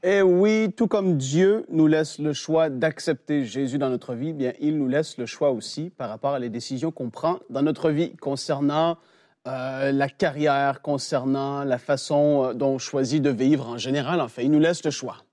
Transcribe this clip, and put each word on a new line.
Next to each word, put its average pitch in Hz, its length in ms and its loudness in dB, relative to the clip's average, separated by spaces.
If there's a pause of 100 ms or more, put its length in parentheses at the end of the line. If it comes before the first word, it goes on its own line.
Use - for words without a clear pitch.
Et 196 200 2
oui, 196 560 4
tout 226 100 2
comme 190 300 2
Dieu 175 520 2
nous 160 160 4
laisse 151 340 2
le 151 120 -2
choix 160 380 0
d'accepter 147 760 -2
Jésus 127 340 -4
dans 135 120 0
notre 127 240 -4
vie, 135 180 -6
bien, 135 300 -4
il 151 160 0
nous 135 100 0
laisse 147 300 -2
le 123 80 -6
choix 143 260 0
aussi 147 380 -6
par 127 180 -10
rapport 110 260 -4
à 139 60 -4
les 120 80 -6
décisions 123 420 -6
qu'on 131 200 -8
prend 131 300 -4 (100)
dans 131 120 -2
notre 156 280 0
vie 156 260 -2
concernant, 143 840 -2 (480)
euh, 131 460 -4
la 139 160 2
carrière, 139 760 0
concernant 139 840 -2
la 131 120 0
façon, 147 680 2
euh, 123 80 -2
dont 135 220 0
on - 20 -6
choisit 135 440 -2
de 135 80 2
vivre 139 380 2
en 120 100 -8
général. 139 440 -2
Enfin, 123 200 -6
il 135 100 2
nous 151 100 4
laisse 165 240 0
le 151 60 0
choix. 131 260 -10 (160)